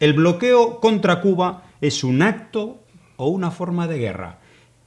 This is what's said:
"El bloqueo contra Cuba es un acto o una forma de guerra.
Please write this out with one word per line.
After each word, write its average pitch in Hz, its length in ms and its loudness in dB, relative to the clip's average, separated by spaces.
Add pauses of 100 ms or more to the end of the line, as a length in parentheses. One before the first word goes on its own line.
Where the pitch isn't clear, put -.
"El 151 120 4
bloqueo 233 680 2
contra 196 420 0
Cuba 180 420 0 (160)
es 147 240 -2
un 127 180 2
acto 226 560 -4 (380)
o 131 120 -2
una 175 220 -2
forma 175 380 -6
de 156 100 -6
guerra. 92 400 -8 (480)